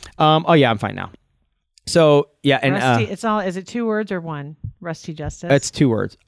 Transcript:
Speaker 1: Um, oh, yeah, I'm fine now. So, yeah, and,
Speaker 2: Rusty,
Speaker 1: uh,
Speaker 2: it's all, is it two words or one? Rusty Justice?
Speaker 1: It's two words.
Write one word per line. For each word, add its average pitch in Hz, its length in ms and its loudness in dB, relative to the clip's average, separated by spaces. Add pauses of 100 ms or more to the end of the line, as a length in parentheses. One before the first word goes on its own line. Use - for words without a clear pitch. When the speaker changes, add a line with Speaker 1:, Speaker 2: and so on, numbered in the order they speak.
(180)
Speaker 1:
Um, 156 300 2
oh, 170 60 4
yeah, 135 160 6
I'm 107 80 -2
fine 98 180 -6
now. 92 140 -12 (760)
So, 151 420 4 (140)
yeah, 135 200 2
and, 135 120 2
Speaker 2:
Rusty, 117 320 2
Speaker 1:
uh, - 60 -8
Speaker 2:
it's 202 120 -10
all, 214 160 0
is 185 160 -4
it 190 100 -12
two 233 200 -6
words 214 260 -4
or 180 80 -6
one? 151 360 -10 (240)
Rusty 170 340 -12
Justice? 156 360 -8
Speaker 1:
It's 139 200 0
two 139 180 2
words. 101 280 -2 (120)